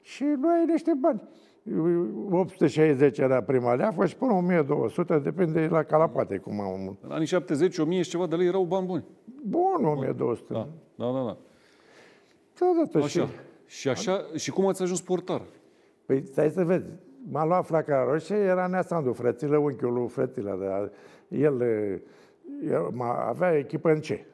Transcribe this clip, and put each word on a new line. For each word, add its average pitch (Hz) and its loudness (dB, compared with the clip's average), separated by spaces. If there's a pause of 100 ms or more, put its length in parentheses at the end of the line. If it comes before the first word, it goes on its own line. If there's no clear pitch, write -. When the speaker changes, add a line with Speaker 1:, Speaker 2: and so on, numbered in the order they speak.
Speaker 1:
Și - -10 (180)
luai 339 4
niște 330 2
bani. 277 0 (1080)
Opt 175 2
sute - 2
șaizeci 143 4
era 131 4
prima 123 2
leafă 175 0
și - -2
până 262 0
o 185 4
mie 180 2
două 139 0
sute, 170 0
depinde 160 0
la 160 2
calapate 135 2
cum 104 -6
am 95 -6
Speaker 2:
În 135 -14
anii 151 -2
șaptezeci, 165 0
o 156 0
mie 180 0
și - -2
ceva 175 -4
de 160 -2
lei 180 2
erau 185 2
bani 185 -2
buni. 180 -4 (400)
Speaker 1:
Bun, 330 0
o 151 2
mie 135 -4
două 123 -2
sute. - -12
Speaker 2:
Da, 110 -4 (280)
da, 113 -6
da, 123 -2
da. 123 -6 (1200)
Speaker 1:
Da, 359 2 (100)
da, 320 2 (100)
da, - -
Speaker 2:
Așa. 147 0 (400)
Speaker 1:
și - -20
Speaker 2:
Și 135 -2
așa, 185 0 (140)
și 147 -6
cum 190 2
ați 190 0
ajuns 180 -2
portar? 175 -4 (640)
Speaker 1:
Păi, 135 0
stai 156 2
să 175 0
vezi. 170 0 (460)
M-a 156 -2
luat 175 2
Flaca 151 2
Roșie, 160 -2
era 185 2
Nea 185 0
Sandu, 160 0
frățilă, 120 0
unchiul 123 0
lui 120 0
frățilă, 120 -4
dar 98 -2 (360)
el, 139 0 (1080)
el 160 -2
m-a, 120 -4
avea 156 0
echipă 151 -2
în 156 2
C 156 -10 (280)